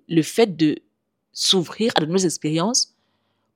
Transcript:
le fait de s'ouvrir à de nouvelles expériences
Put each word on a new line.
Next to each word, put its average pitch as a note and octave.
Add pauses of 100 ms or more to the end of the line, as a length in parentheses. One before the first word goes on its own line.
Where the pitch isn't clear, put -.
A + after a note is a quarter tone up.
le E3
fait G3+
de D3+ (540)
s'ouvrir G3
à -
de D#3
nouvelles F#3
expériences E3 (600)